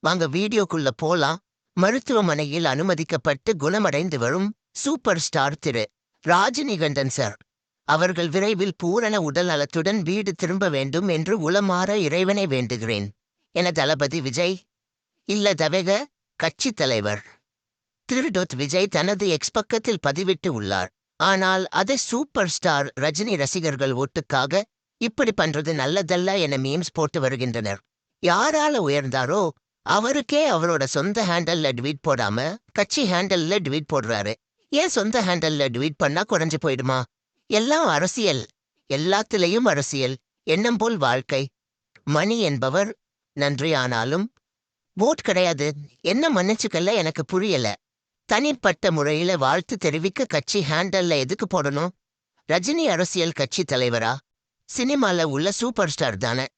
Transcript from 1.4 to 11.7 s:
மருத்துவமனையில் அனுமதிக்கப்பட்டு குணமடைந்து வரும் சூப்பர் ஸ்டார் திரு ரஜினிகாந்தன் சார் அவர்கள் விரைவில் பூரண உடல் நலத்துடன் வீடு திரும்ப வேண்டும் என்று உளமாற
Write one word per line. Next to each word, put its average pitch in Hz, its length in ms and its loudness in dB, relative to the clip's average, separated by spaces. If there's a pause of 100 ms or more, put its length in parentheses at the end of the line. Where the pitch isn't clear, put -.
மருத்துவமனையில் 175 880 0
அனுமதிக்கப்பட்டு 156 920 0
குணமடைந்து 165 600 0
வரும் 151 300 0 (240)
சூப்பர் 247 480 0
ஸ்டார் 139 380 -2
திரு 117 260 -2 (400)
ரஜினிகாந்தன் 170 920 0
சார் 107 200 -4 (520)
அவர்கள் 170 400 2
விரைவில் 190 480 0
பூரண 214 440 0
உடல் 165 260 0
நலத்துடன் 165 560 0
வீடு 190 320 -2
திரும்ப 185 340 -2
வேண்டும் 143 400 0
என்று 165 320 0
உளமாற 185 560 2